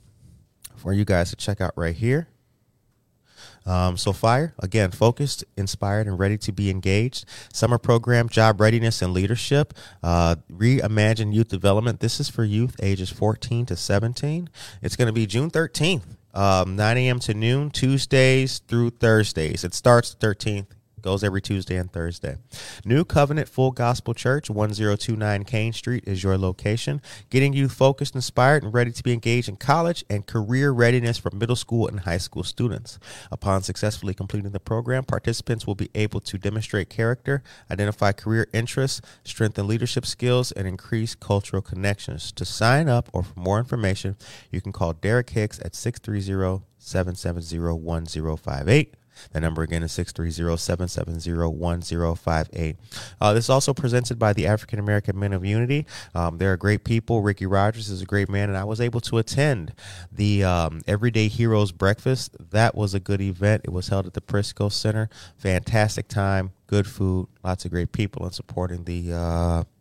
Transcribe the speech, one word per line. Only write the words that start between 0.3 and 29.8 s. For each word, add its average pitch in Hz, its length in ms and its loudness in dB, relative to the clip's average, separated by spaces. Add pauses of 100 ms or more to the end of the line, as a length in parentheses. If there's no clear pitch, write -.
for - 160 -6
you 101 140 4
guys 87 240 2
to - 80 -10
check - 240 -4
out 90 160 -2
right 82 180 -2
here. 131 320 0 (1400)
Um, 90 320 2
so 98 160 0
fire, 131 440 2
again, 101 320 0
focused, 120 540 0 (120)
inspired, 101 520 -2
and 95 100 -2
ready 98 220 2
to - 120 -4
be 98 200 0
engaged. 95 540 0 (280)
Summer 117 240 2
program, 117 500 4
job 110 320 4
readiness 113 440 4
and 90 100 0
leadership. 107 600 2 (280)
Uh, 85 360 4 (140)
Reimagine 107 800 2
Youth 110 160 2
Development. 101 500 2
This 117 200 -2
is 143 100 -4
for 117 140 -2
youth 110 380 0
ages 95 300 0
fourteen 117 560 -2
to - 80 -4
seventeen. 131 760 -2 (320)
It's - 140 -4
gonna 113 180 2
be 113 140 2
June 131 240 -2
thirteenth, 160 560 -2 (260)
um, 95 440 2
nine 107 200 2
A 127 120 2
M 123 100 0
to 110 160 -2
noon, 127 340 0
Tuesdays 131 920 2
through 117 320 0
Thursdays. 107 720 2
It 87 120 -6
starts 120 360 6
the - 60 -20
thirteenth. 104 560 -4 (280)
Goes 98 220 0
every 98 180 0
Tuesday 92 360 -4
and 90 120 -4
Thursday. 85 460 -6 (480)
New 135 220 2
Covenant 143 420 2
Full 131 240 0
Gospel 120 420 -2
Church, 135 360 -2
one 107 240 0
zero 104 240 2
two - 180 -4
nine 104 300 -2
Kane 113 260 -2
Street 123 340 -6
is 95 180 -4
your 95 140 2
location. 104 640 -2 (280)
Getting 139 240 4
youth 135 180 2
focused, 139 440 2
inspired, 131 480 4
and 107 100 -4
ready 120 180 2
to - 100 -10
be 123 120 0
engaged 117 340 0
in 98 80 -8
college 170 540 0